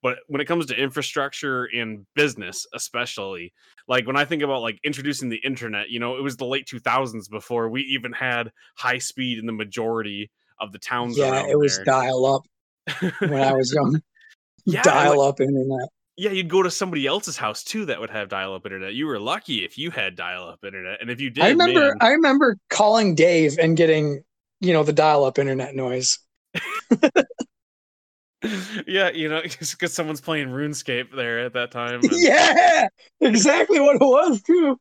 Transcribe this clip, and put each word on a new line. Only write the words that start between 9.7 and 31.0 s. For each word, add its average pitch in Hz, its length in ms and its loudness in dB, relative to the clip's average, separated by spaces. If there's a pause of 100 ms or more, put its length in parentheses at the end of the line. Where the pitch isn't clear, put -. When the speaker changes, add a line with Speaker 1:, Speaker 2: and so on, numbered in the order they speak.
Speaker 1:
of 104 120 -10
the 104 60 -18
towns 120 400 -4
Speaker 2:
Yeah, 143 40 2
Speaker 1:
around 135 280 0
Speaker 2:
it 143 80 2
was 139 200 2
Speaker 1:
there. 98 60 -10
Speaker 2:
dial 131 420 2
up 135 160 2 (840)
when 143 180 0
I 135 120 2
was 131 180 0
Speaker 1:
<laughs> - 20 -4
Speaker 2:
young. 147 260 2 (680)
Speaker 1:
Yeah, 190 320 2
and, 147 100 4
like 147 120 4
Speaker 2:
Dial - 0 -
up 139 200 2
internet. 135 480 0 (280)
Speaker 1:
Yeah, 196 140 -2
you'd 190 200 -2
go 190 120 4
to 180 80 2
somebody 165 360 -2
else's 160 300 -2
house, 107 280 -6
too, 214 220 -6
that 110 140 -4
would 110 100 -8
have 104 180 -6
dial 95 260 -6
up 92 120 -12
internet. 95 280 -10
You 143 120 -4
were 123 140 -4
lucky 127 440 -4
if - 140 -14
you 156 120 -8
had 95 260 -6
dial 90 320 -10
up 82 160 -20
internet, 95 360 -12
and 117 100 -10
if 123 100 -8
you 139 100 -6 (100)
Speaker 2:
I 175 80 6
Speaker 1:
did, - 20 6
Speaker 2:
remember, 339 440 4
Speaker 1:
man. - 60 -4
Speaker 2:
I 233 100 6
remember 277 460 4 (140)
calling 214 440 4
Dave 160 440 4
and 165 180 4
getting, 151 460 2 (380)
you 180 120 2
know, 156 100 4
the 151 100 2
dial 151 320 6
up 131 140 0
internet 135 360 -2
noise. 127 440 -2 (360)
<laughs> - 840 0 (1500)
Speaker 1:
Yeah, 185 240 0
you 156 180 -4
know, 160 140 -2
<laughs> 175 60 -8
'cause, - 260 -8
'cause 175 180 -4
someone's 156 280 -6
playing 151 280 -4
RuneScape 131 680 -6